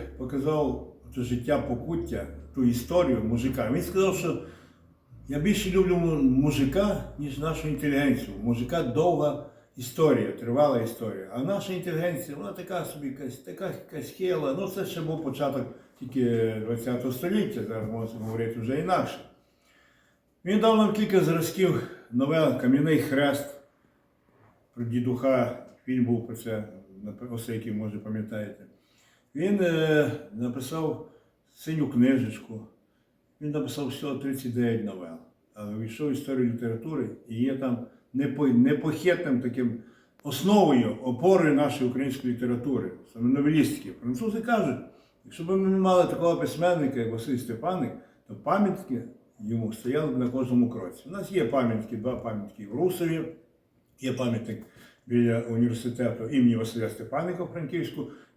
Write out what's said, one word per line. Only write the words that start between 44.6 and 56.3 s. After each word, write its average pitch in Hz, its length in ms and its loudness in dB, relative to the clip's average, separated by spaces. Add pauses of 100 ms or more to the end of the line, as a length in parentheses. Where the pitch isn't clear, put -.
якщо 165 200 -12
б 170 60 -4
ми 190 180 4
не 190 100 4
мали 185 260 6
такого 165 320 2
письменника, 156 640 0
як 113 120 -2
Василь 117 240 -2
Степаник, 139 560 -4 (360)
то 110 60 -14
пам'ятки 170 680 0 (380)
йому 110 320 -4
стояли 139 400 -2
б 127 60 -2
на 120 100 0
кожному 123 420 2
кроці. 95 360 -10
У 135 40 -16
нас 196 220 -10
є 170 120 2
пам'ятки, 120 520 0
два 117 200 -4
пам'ятки 104 500 -8
в 104 80 -10
Русові, 165 500 0 (760)
є 131 120 -2
пам'ятник 113 500 -2 (440)
біля 117 340 4
університету 117 840 0
імені 120 320 6